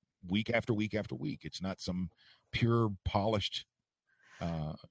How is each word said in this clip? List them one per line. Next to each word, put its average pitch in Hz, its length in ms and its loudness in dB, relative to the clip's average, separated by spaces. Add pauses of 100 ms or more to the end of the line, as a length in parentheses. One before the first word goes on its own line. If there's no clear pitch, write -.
(260)
week 101 240 0
after 117 240 2
week 107 200 0
after 104 220 -2
week. - 280 -6
It's - 180 -10
not 92 200 -4
some 90 300 -2 (420)
pure 117 380 4 (120)
polished, 104 600 0 (760)
uh, 80 340 -2 (180)